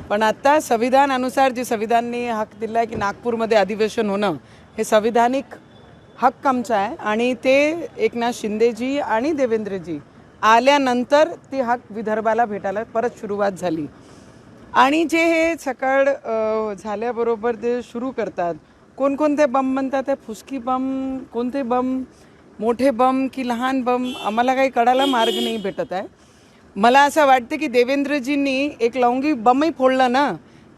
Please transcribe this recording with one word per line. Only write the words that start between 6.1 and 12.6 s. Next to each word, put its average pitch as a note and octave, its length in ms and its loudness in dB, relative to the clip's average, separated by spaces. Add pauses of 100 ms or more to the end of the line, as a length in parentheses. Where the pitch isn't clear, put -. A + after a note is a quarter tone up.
हक्क C4 260 0
आमचा B3 300 0
आहे G#3 180 -2
आणि A3+ 380 -2
ते D4 540 2 (100)
एकनाथ A#3 360 -2
शिंदेजी A#3 680 -2
आणि A#3 320 -2
देवेंद्रजी G3+ 680 -4 (420)
आल्यानंतर B3+ 880 4 (220)
ते C4+ 100 -2
हक A#3+ 180 -2 (100)
विदर्भाला A3 560 0
भेटायला G3+ 380 -4